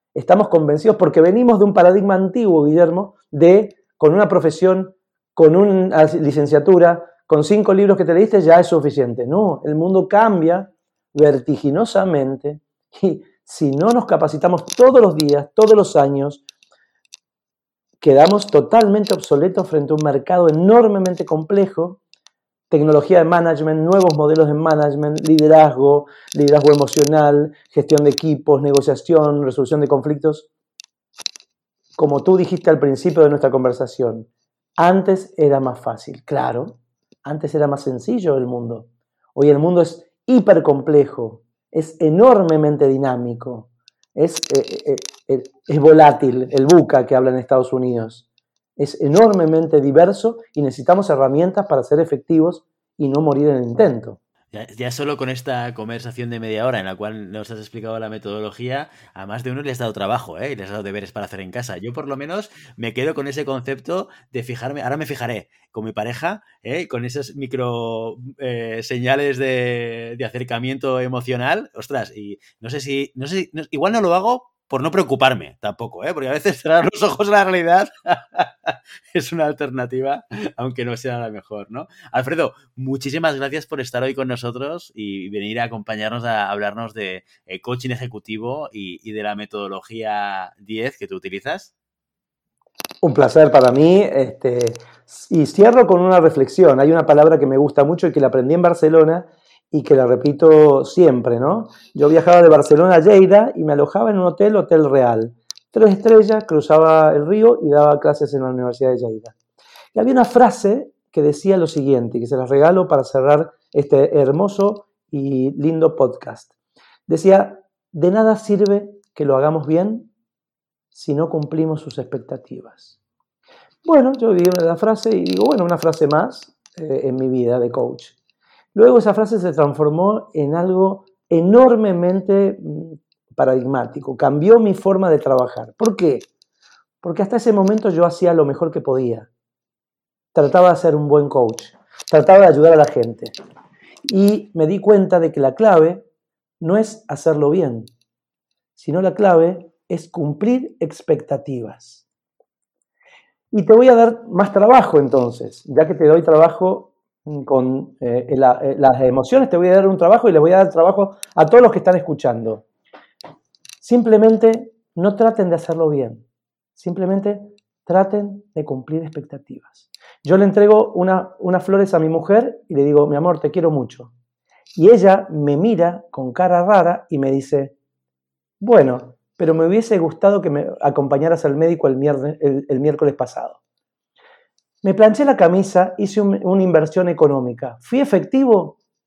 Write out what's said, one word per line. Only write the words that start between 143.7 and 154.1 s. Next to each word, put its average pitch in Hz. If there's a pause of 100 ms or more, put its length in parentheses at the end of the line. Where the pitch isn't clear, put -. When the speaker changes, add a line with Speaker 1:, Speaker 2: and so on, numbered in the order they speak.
Speaker 1:
Y 202
me 160
di 190
cuenta 190
de 165
que 147
la 131
clave 185 (560)
no 170
es 220
hacerlo 147
bien, 135 (920)
sino 160
la 185
clave 180 (160)
es 170
cumplir 185
expectativas. - (1400)
Y 208
te 220
voy 247
a 247
dar 233